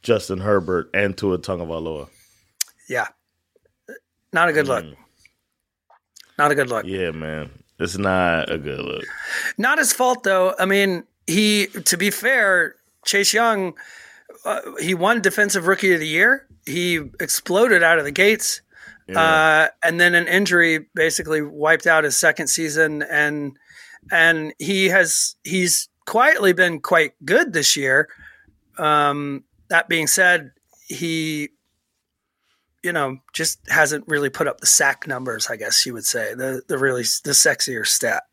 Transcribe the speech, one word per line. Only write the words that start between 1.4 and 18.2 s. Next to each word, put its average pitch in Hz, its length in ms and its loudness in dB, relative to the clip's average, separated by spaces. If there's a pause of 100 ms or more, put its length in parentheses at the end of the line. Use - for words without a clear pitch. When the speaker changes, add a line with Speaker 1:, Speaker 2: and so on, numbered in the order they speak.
Speaker 2:
Yeah. 123 200 -6 (1200)
Not 170 160 0
a 165 40 -2
good 147 160 0
look. 113 160 -2
Speaker 1:
Mm. 76 120 -20 (1400)
Speaker 2:
Not 147 120 4
a 147 40 2
good 139 140 0
look. 110 180 -4
Speaker 1:
Yeah, 92 240 -4
man. 78 400 -10 (280)
It's 85 200 -6
not 92 520 0
a 78 80 -4
good 71 220 -8
look. - 240 -10 (540)
Speaker 2:
Not 262 200 2
his 277 140 0
fault, 254 300 0
though. 185 360 2
I 185 80 2
mean, 196 380 0 (220)
he, 208 400 2
to 180 300 -2
be 190 140 0
fair, 196 680 0 (280)
Chase 202 280 0
Young, 208 420 0 (680)
uh, - 160 -4 (200)
he 170 140 -2
won 202 280 2
Defensive 190 440 0
Rookie 190 280 2
of 165 60 0
the 156 60 -6
Year. 202 400 2 (200)
He 175 340 -2 (200)
exploded 190 640 2
out 165 160 6
of 147 60 -2
the 143 80 -4
gates. 202 480 2 (480)